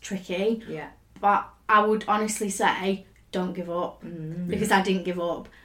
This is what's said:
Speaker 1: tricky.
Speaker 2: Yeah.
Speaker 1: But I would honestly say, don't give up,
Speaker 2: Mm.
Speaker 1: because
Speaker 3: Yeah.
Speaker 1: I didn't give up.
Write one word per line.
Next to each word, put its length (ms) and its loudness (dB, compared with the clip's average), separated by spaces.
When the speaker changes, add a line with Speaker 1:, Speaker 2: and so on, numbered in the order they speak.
Speaker 1:
tricky. 680 -4
Speaker 2:
Yeah. 200 -10
Speaker 1:
But 280 4
I 160 8
would 240 2
honestly 420 0
say, 560 0
don't 220 -2
give 160 -8
up, 340 -4
Speaker 2:
Mm. 440 -8
Speaker 1:
because 220 0
Speaker 3:
Yeah. 80 6
Speaker 1:
I 40 4
didn't 220 0
give 160 -4
up. 280 -4